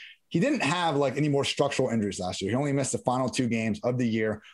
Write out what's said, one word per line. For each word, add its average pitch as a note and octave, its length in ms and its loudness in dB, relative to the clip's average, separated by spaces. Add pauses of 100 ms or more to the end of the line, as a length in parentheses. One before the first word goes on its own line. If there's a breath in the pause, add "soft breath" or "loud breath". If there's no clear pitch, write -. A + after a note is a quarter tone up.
(300 loud breath)
He E3+ 100 2
didn't C4+ 240 2
have, E3 320 0
like, C#3+ 200 0
any D3+ 120 2
more C#3 160 2
structural C#3 460 0
injuries G#2 280 0
last F#2 240 -6
year. G2 80 0
He A#2 60 0
only C#3+ 160 0
missed C#3 180 0
the A#2 80 -2
final B2+ 300 0
two B2+ 180 0
games A2+ 380 0
of B2+ 140 0
the B2 100 2
year A2 340 0 (100)